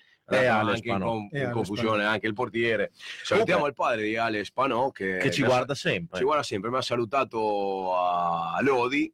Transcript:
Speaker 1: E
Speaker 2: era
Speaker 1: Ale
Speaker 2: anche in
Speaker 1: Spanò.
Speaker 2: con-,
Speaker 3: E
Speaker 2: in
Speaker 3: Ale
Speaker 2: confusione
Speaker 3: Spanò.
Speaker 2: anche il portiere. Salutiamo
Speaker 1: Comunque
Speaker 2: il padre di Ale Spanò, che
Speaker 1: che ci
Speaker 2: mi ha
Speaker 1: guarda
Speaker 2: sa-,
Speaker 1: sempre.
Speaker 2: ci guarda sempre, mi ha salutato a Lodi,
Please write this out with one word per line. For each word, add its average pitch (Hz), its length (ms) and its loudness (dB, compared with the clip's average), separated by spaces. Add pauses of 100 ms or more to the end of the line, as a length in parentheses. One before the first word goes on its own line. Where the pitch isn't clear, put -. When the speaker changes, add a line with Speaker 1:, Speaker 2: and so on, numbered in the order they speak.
(300)
Speaker 1:
E 127 60 0
Speaker 2:
era 123 240 4
Speaker 1:
Ale 110 120 0
Speaker 2:
anche 113 180 -4
in 104 60 0
Speaker 1:
Spanò. 95 160 -2
Speaker 2:
con-, 107 200 -4
Speaker 3:
E - 80 -6
Speaker 2:
in 139 60 -2
Speaker 3:
Ale 120 80 -4
Speaker 2:
confusione 110 460 0
Speaker 3:
Spanò. 104 120 2
Speaker 2:
anche 107 160 0
il 110 60 -2
portiere. 113 580 0 (320)
Salutiamo 196 380 2
Speaker 1:
Comunque 147 80 2
Speaker 2:
il 151 200 0
padre 113 180 0
di 107 100 0
Ale 110 260 0
Spanò, 127 480 0
che 95 300 -2
Speaker 1:
che 135 100 2
ci - 100 0
Speaker 2:
mi - 40 2
ha 120 40 4
Speaker 1:
guarda 127 260 2
Speaker 2:
sa-, - 140 -4
Speaker 1:
sempre. 95 280 -4
Speaker 2:
ci 107 80 -2
guarda 147 180 2
sempre, 107 260 -4
mi 127 80 -2
ha 127 40 0
salutato 104 1160 0
a 87 640 0
Lodi, 135 520 2